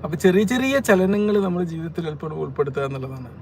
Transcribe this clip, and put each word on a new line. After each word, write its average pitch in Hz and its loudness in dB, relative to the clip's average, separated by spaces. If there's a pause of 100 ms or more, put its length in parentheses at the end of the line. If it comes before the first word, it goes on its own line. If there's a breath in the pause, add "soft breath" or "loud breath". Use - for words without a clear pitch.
അപ്പൊ 160 -2
ചെറിയ 190 6
ചെറിയ 262 2 (100)
ചലനങ്ങൾ 208 4 (100)
നമ്മുടെ 175 -2
ജീവിതത്തിൽ 165 -6
അല്പം 156 -10
ഉൾപ്പെടുത്തുക 139 -4
എന്നുള്ളതാണ്. 131 -10 (120)